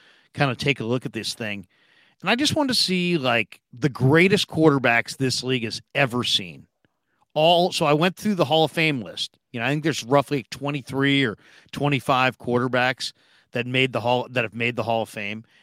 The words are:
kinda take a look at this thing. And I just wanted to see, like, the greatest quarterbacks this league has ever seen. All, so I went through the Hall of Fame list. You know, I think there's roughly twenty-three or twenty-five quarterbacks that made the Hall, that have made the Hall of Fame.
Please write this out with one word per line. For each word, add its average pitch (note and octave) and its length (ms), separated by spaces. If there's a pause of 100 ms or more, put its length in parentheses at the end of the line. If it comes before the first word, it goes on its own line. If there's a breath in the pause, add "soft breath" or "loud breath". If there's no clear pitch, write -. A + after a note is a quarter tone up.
(340 soft breath)
kinda C3+ 220
take C#3 240
a A2+ 40
look B2 220
at A#2 60
this G#2+ 220
thing. G#2 320 (540 soft breath)
And E3+ 80
I A3 60
just C#4 200
wanted C#4 200
to - 60
see, F3 360
like, A#2+ 440 (120)
the B2+ 160
greatest D#3+ 600
quarterbacks C3 680
this C3 260
league B2+ 220
has G#2+ 160 (140)
ever B2+ 280
seen. F2 440 (680)
All, E3+ 400
so E3 140
I D3 80
went E3+ 220
through G#3 180
the E3+ 100
Hall D#3 200
of C#3+ 80
Fame D#3 280
list. - 380 (140)
You A#2+ 80
know, A#2 60
I C3 40
think D3+ 140
there's D#3 180
roughly C3+ 480
twenty-three C#3 720
or G#2 140 (340 soft breath)
twenty-five C3 640
quarterbacks B2 760 (400 soft breath)
that A#2+ 140
made C3 260
the A2+ 80
Hall, B2 300
that B2 140
have G2 100
made A#2 220
the A#2 60
Hall A2+ 200
of G2+ 60
Fame. G#2+ 360 (180 soft breath)